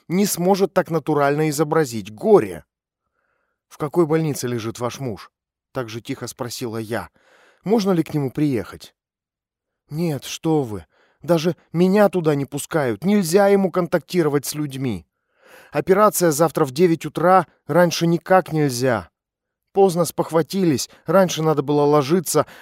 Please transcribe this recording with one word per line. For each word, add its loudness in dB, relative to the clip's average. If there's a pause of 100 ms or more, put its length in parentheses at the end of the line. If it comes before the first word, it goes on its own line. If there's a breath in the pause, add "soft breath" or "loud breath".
не 0
сможет 0
так 0
натурально 0
изобразить -2
горе. 2 (1040)
"В -20
какой 0
больнице -2
лежит -6
ваш -6
муж?" -10 (420)
так -8
же -12
тихо -10
спросила -10
я. -8 (560 soft breath)
"Можно 0
ли 2
к -14
нему -4
приехать?" -6 (960)
"Нет, -6
что -2
вы, -10 (420)
даже 0 (160)
меня 4
туда 0
не -2
пускают, -4
нельзя 2
ему 4
контактировать 0
с -8
людьми. -6 (680 soft breath)
Операция 2
завтра 0
в -2
девять 0
утра, 2 (200)
раньше 2
никак 2
нельзя. -2 (640)
Поздно 2
спохватились, -2 (160 soft breath)
раньше 2
надо 2
было 0
ложиться, 2 (160 loud breath)